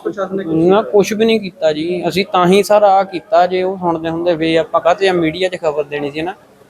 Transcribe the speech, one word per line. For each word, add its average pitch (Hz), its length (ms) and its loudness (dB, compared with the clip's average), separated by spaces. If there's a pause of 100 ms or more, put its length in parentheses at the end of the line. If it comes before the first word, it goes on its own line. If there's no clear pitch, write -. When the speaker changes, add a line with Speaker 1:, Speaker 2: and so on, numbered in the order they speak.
Speaker 1:
ਪ੍ਰਸ਼ਾਸਨ 190 320 -6
ਨੇ 190 80 -6
ਕੁਛ 160 100 -6
Speaker 2:
ਨਾ, 180 280 4
ਕੁਛ 202 320 0
ਵੀ 214 120 0
ਨਹੀਂ 226 140 2
ਕੀਤਾ 175 340 -2
ਜੀ। 170 340 -4
ਅਸੀਂ 180 240 -2
ਤਾਂ 180 160 4
ਹੀ 190 160 4
ਸਰ 208 200 4
ਆਹ 196 200 4
ਕੀਤਾ, 180 440 0
ਜੇ 185 160 -2
ਉਹ 190 140 -4
ਸੁਣਦੇ 165 320 -4
ਹੁੰਦੇ 170 260 -2
ਫੇਰ 160 240 0
ਆਪਾਂ 160 220 0
ਕਾਹਤੇ 180 280 2
ਆ 180 40 0
ਮੀਡੀਆ 175 360 -2
'ਚ 185 60 -10
ਖਬਰ 151 280 -2
ਦੇਣੀ 143 280 -8
ਸੀ 156 100 -8
ਨਾ। 175 120 -6 (360)